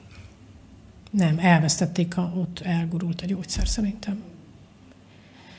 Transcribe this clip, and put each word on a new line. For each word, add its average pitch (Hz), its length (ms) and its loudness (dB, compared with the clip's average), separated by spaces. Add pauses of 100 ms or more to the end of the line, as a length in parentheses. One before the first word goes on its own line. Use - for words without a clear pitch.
(1120)
Nem, 165 280 4
elvesztették, 170 800 4
a, 180 200 -2
ott 175 280 -4
elgurult 170 560 -2
a 175 60 -10
gyógyszer 185 420 -2
szerintem. 202 540 -4 (1400)